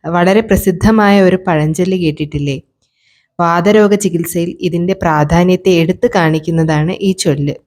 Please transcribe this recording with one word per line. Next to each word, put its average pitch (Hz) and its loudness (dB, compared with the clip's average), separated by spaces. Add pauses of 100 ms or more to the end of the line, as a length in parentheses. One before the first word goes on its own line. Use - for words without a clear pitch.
വളരെ 175 2
പ്രസിദ്ധമായ 202 2
ഒരു 185 2
പഴഞ്ചൊല്ല് 175 -2
കേട്ടിട്ടില്ലേ? 147 -4 (760)
വാതരോഗ 190 2
ചികിത്സയിൽ 170 -4
ഇതിൻ്റെ 175 -2
പ്രാധാന്യത്തെ 170 0
എടുത്തു 180 0
കാണിക്കുന്നതാണ് 160 0
ഈ - -2
ചൊല്ല്. 143 -2 (120)